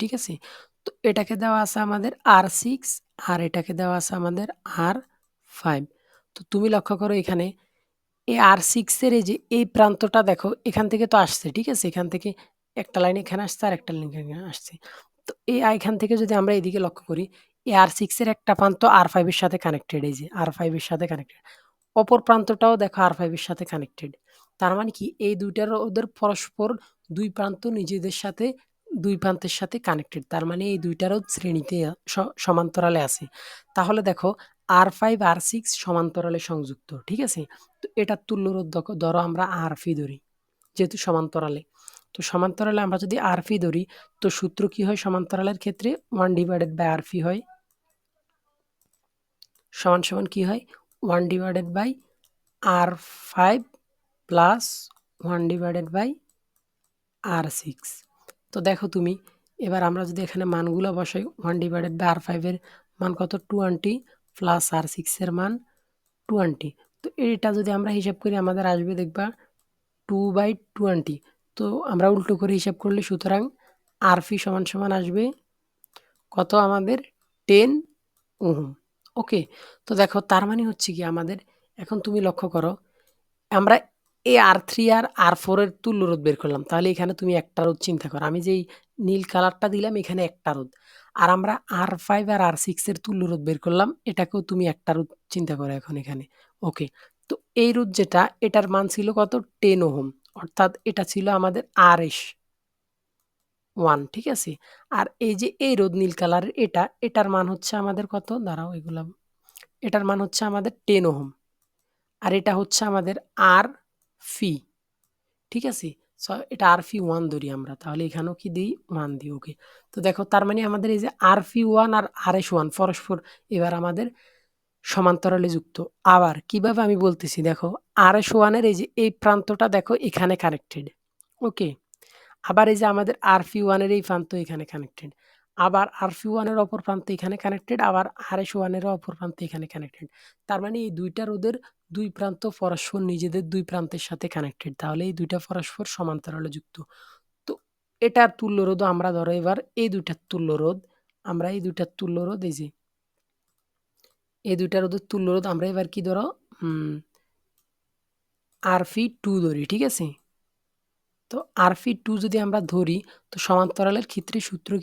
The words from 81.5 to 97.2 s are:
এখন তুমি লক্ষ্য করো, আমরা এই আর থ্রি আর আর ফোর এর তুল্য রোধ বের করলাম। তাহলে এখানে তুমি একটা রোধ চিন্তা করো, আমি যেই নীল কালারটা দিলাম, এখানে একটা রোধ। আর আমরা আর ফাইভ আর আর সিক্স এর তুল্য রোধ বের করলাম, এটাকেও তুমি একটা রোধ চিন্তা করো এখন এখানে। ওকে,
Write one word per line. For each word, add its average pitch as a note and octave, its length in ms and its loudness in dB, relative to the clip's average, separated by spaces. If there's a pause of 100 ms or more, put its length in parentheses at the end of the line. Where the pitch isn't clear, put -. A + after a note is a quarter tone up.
এখন G#3 280 -6
তুমি G#3 220 -2
লক্ষ্য F3+ 280 -2
করো, E3 160 0 (800)
আমরা G3+ 240 8 (500)
এই B3 120 8 (120)
আর F3+ 80 8 (120)
থ্রি A3+ 140 0 (140)
আর A3+ 80 2 (200)
আর E3+ 180 6
ফোর F#3+ 200 2
এর G3 60 0 (140)
তুল্য G#3+ 260 0
রোধ E3 160 0
বের D3 160 2
করলাম। C#3+ 280 -2
তাহলে F3 240 2
এখানে F3+ 260 -2
তুমি F3+ 220 0
একটা - 260 -4
রোধ D#3+ 100 0 (100)
চিন্তা D#3+ 240 -4
করো, C#3+ 180 -6
আমি E3+ 180 -2
যেই F#3+ 140 2 (460)
নীল F#3+ 240 0
কালারটা F#3 440 2
দিলাম, G#3+ 260 -2
এখানে F#3 280 -4
একটা - 280 -6
রোধ। C3 120 -10 (520)
আর F3 140 8
আমরা G#3 180 0 (280)
আর F#3+ 100 -2 (160)
ফাইভ G#3 180 2 (100)
আর G3 140 2
আর E3 60 0 (100)
সিক্স - 260 -4
এর - 140 -6
তুল্য G3 160 -4 (100)
রোধ D#3+ 160 -4
বের D#3+ 180 -2
করলাম, F3+ 240 2 (200)
এটাকেও F#3+ 400 -2
তুমি F#3 140 0 (100)
একটা - 240 -2
রোধ E3 120 -2 (240)
চিন্তা E3 260 -4
করো C#3 200 -6
এখন D3 220 -12
এখানে। C3+ 220 -10 (380)
ওকে, D#3 240 -6 (440)